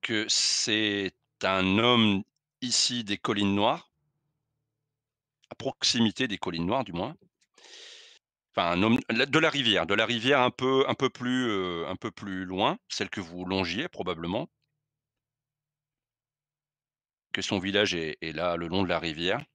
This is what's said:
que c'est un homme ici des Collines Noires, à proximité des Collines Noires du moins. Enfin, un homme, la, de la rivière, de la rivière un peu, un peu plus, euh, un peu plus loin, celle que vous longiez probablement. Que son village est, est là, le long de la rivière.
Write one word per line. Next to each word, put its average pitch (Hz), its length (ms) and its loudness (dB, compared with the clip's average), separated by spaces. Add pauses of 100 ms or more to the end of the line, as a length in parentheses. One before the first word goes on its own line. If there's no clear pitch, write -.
que 110 260 0
c'est 104 840 0 (300)
un 95 340 4
homme 110 460 4 (380)
ici 120 420 -2
des 101 140 -4
Collines 101 380 0
Noires, 117 360 0 (1600)
à - 40 -12
proximité 123 720 0
des 98 120 -4
Collines 85 260 -4
Noires 123 180 0
du 90 100 -10
moins. 107 220 -6 (1400)
Enfin, 87 160 2
un 87 120 2
homme, 113 160 4 (100)
la, 120 180 0
de 143 120 2
la 160 120 2
rivière, 107 340 2
de 90 80 -2
la 107 140 2
rivière 123 340 2
un 123 100 4
peu, 131 380 2
un 117 60 0
peu 131 160 0
plus, 127 360 -2
euh, 92 400 -2
un 87 80 -6
peu 110 140 -8
plus 95 360 -8
loin, 104 340 0 (100)
celle - 220 -4
que 104 100 -6
vous 90 240 -8
longiez 92 420 -2
probablement. 90 640 -6 (2750)
Que 95 120 -4
son 104 160 0
village 98 340 2
est, 80 280 -4
est 80 100 -6
là, 85 260 -2
le 85 100 -4
long 92 140 0
de 90 80 0
la 85 80 2
rivière. 85 580 -2